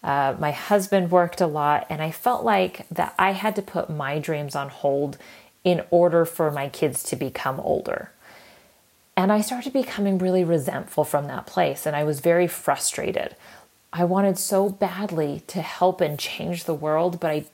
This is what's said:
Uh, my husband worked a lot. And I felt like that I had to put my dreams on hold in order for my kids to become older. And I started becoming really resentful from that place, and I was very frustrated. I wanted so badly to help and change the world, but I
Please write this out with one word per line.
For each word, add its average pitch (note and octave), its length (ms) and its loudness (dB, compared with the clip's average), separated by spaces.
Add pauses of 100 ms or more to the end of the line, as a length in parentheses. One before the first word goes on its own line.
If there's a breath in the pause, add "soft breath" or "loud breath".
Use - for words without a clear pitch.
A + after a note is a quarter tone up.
Uh, C#3 360 2
my D3+ 120 0
husband F#3+ 600 2
worked F3 300 4
a F3+ 60 4
lot. D3 420 2
And D#3 140 -6
I D#3+ 80 -2
felt - 340 -2
like F#3+ 460 0
that E3+ 280 -2
I F#3+ 140 4
had G3 240 -2
to G3+ 60 -4
put - 260 -4
my D3 300 -4
dreams D3 360 -4
on C#3 140 -4
hold C#3 480 -2 (480 loud breath)
in F3 260 4
order E3+ 340 6
for E3 260 0
my C#3+ 180 -4
kids C#3 360 -2
to - 120 -4
become C3+ 440 -4
older. - 520 -4 (1040 loud breath)
And F#3+ 160 2
I G#3+ 80 4
started B3 320 -4
becoming G3+ 460 0
really F#3 260 2
resentful D3+ 580 0
from D3 260 0
that C3 180 -10
place, D3+ 400 -2
and D3 100 -2
I D3 80 0
was D3+ 160 -2
very F3 260 4
frustrated. - 880 -2 (560 loud breath)
I F3 140 0
wanted F#3+ 340 2
so G3 300 2
badly F3 800 -2
to F3 160 -6
help F3+ 400 2
and D3+ 160 0
change E3+ 460 -6
the E3 100 -2
world, D#3 440 0
but E3+ 120 -2
I D3+ 240 -2